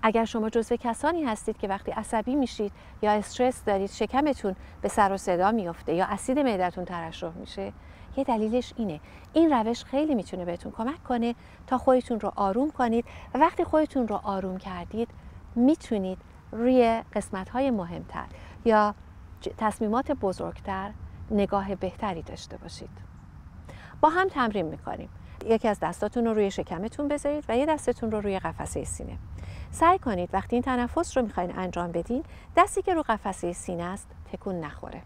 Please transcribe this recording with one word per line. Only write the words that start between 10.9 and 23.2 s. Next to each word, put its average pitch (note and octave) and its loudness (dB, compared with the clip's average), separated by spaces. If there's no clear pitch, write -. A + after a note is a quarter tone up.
کنه A#3+ 0
تا B3+ 2
خودتون B3+ 4
رو - -2
آروم G#3 2
کنید A#3 2
و B3 2
وقتی E4 6
خودتون D4 2
رو G#3 0
آروم F#3+ -2
کردید F#3+ -6
می‌تونید A#3 2
روی A#3 6
قسمت‌های G#3+ -2
مهمتر E3+ -4
یا G#3+ 6
ج-، - -6
تصمیمات A3 0
بزرگتر F#3+ -4
نگاه G3+ 2
بهتری F#3 -4
داشته - -14
باشید. - -14